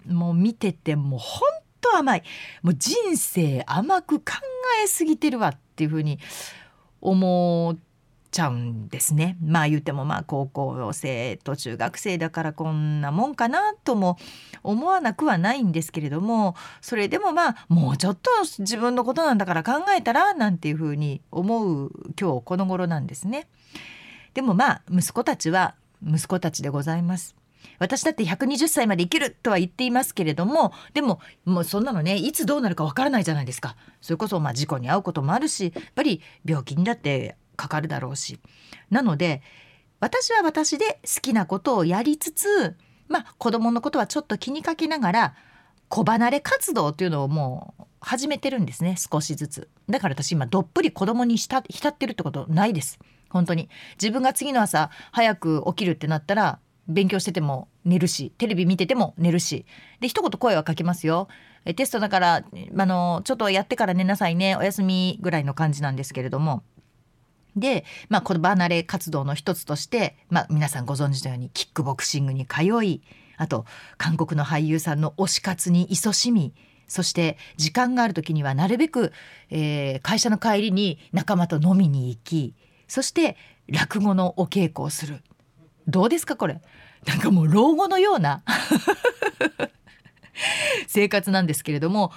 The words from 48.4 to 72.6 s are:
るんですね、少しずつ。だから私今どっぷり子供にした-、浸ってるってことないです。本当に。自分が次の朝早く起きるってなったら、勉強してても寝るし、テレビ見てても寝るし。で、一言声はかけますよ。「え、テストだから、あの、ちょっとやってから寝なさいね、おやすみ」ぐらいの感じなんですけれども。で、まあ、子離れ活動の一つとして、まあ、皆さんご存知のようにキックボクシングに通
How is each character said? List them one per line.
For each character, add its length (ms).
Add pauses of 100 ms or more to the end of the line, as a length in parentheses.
る 100
ん 60
で 60
す 100
ね、 140
少 240
し 160
ず 120
つ。 200 (200)
だ 120
か 80
ら 60
私 180
今 140
ど 140
っ 120
ぷ 100
り 100
子 140
供 180
に 140
し 80
た-、 220
浸 200
っ 80
て 100
る 60
っ 20
て 80
こ 80
と 180
な 180
い 60
で 100
す。 160 (320)
本 160
当 80
に。 140 (320)
自 100
分 120
が 100
次 200
の 100
朝 280 (220)
早 240
く 320
起 60
き 120
る 60
っ 40
て 100
な 100
っ 80
た 100
ら、 240 (280)
勉 220
強 100
し 60
て 80
て 80
も 280 (160)
寝 140
る 100
し、 280
テ 100
レ 80
ビ 120
見 100
て 100
て 80
も 220
寝 160
る 80
し。 240 (360)
で、 80
一 120
言 120
声 220
は 100
か 100
け 100
ま 100
す 120
よ。 220 (360)
「え、 80
テ 140
ス 40
ト 100
だ 100
か 100
ら、 240 (320)
あ 100
の、 380
ち 60
ょ 40
っ 40
と 100
や 140
っ 40
て 100
か 100
ら 80
寝 100
な 120
さ 120
い 60
ね、 200
お 80
や 80
す 120
み」 400
ぐ 80
ら 80
い 60
の 100
感 180
じ 80
な 100
ん 60
で 80
す 80
け 100
れ 60
ど 100
も。 240 (920)
で、 280 (240)
ま 100
あ、 40
子 120
離 340
れ 140
活 280
動 140
の 100
一 200
つ 100
と 120
し 100
て、 320 (100)
ま 140
あ、 80
皆 180
さ 140
ん 40
ご 80
存 160
知 120
の 80
よ 60
う 20
に 120
キ 160
ッ 60
ク 100
ボ 120
ク 100
シ 160
ン 60
グ 60
に 140
通 180 (200)